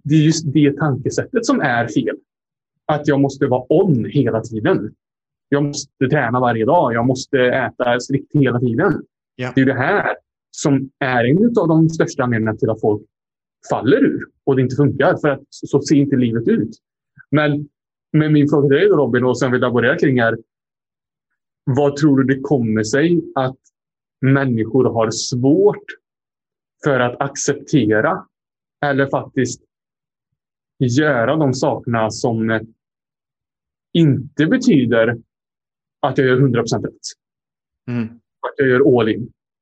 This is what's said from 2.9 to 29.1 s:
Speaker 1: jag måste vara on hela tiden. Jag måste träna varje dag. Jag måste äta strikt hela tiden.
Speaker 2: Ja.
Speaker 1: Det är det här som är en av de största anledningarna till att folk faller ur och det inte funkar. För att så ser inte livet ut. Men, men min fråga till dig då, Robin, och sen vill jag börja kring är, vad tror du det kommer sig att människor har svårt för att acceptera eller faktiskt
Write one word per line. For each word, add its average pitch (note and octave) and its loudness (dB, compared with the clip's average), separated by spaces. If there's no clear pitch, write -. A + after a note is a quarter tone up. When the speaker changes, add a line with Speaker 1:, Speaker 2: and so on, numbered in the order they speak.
Speaker 1:
jag C#3 2
måste C#3 0
vara B2+ -2
on D#3 2
hela A2+ 0
tiden. A2 -4
Jag C#3+ 0
måste C#3+ -4
träna B2+ 0
varje A#2 0
dag. C#3 2
Jag A#2 -2
måste C3 -2
äta B2 0
strikt C#3 -6
hela B2 2
tiden. B2+ -4
Speaker 2:
Ja. B2 -8
Speaker 1:
Det C3+ 0
är C3+ 2
det C3 0
här C3+ -4
som C3+ -2
är B2+ 0
en G3 2
av E3+ 0
de D#3+ 4
största D#3 -4
anledningarna A2 -2
till A2 -2
att A2 -4
folk G#2 0
faller B2 0
ur - 0
och C#3 0
det C3 2
inte B2+ -2
funkar. C#3+ 0
För D#3 0
att C#3 -4
så - -4
ser D3 0
inte C#3 2
livet A#2 0
ut. G#3 0
Men, D3 0
men D#3 2
min D3 4
fråga D3 2
till C#3 4
dig G3 4
då, F#3+ 4
Robin, B2 2
och B2+ 0
sen C3 0
vill B2+ 0
jag B2 0
börja B2 2
kring C3+ 0
är, A2+ 0
vad C#3+ 0
tror C#3+ 4
du C3 0
det C3 -10
kommer A2+ 0
sig D#3 0
att C3+ -4
människor B2+ 0
har A2 0
svårt C#3 0
för C3+ 2
att A#2+ -2
acceptera C#3 -2
eller C#3 0
faktiskt B2 -4